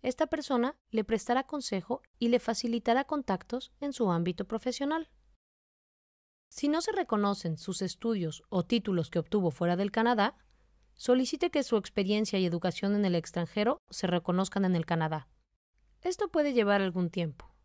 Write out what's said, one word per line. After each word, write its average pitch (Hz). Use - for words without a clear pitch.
Esta 262
persona 277
le 220
prestará 262
consejo 247
y 240
le 233
facilitará 233
contactos 254
en 285
su 220
ámbito 175
profesional. 277
Si -
no 302
se 392
reconocen 208
sus -
estudios 185
o 180
títulos 190
que 175
obtuvo 180
fuera 175
del 202
Canadá, 226
solicite 262
que 285
su 233
experiencia 202
y 185
educación 180
en 208
el 180
extranjero 190
se -
reconozcan 180
en 185
el 165
Canadá. 160
Esto 370
puede 294
llevar 202
algún 180
tiempo. 165